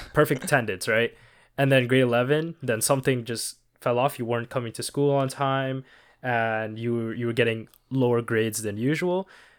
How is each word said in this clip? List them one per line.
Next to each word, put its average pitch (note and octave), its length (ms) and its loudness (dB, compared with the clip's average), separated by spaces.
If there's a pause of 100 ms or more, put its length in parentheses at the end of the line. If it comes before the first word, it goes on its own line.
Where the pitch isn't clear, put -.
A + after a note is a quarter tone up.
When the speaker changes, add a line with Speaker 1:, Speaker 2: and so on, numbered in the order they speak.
Speaker 1:
<laughs> - 80 -20
Speaker 2:
Perfect D3 300 2
attendance, G#2 460 -2
right? A2+ 260 0 (420)
And C#3 140 2
then C3 160 4
grade C3 160 4
eleven, C3+ 600 0
then A#2 180 -2
something C3 440 0
just A2+ 320 -8 (220)
fell A#2+ 200 0
off. C#3 200 0
You A#2+ 60 -4
weren't A#2 240 -2
coming A#2 240 -6
to A#2 100 -10
school C#3+ 280 0
on C#3 180 2
time, C3+ 560 -2 (360)
and A2+ 580 -2
you, A#2 320 -2
you A#2+ 160 -4
were A#2 60 -2
getting A2+ 340 0 (220)
lower A#2+ 320 2
grades A2 420 0
than G#2 140 -4
usual. F3 520 -2 (300)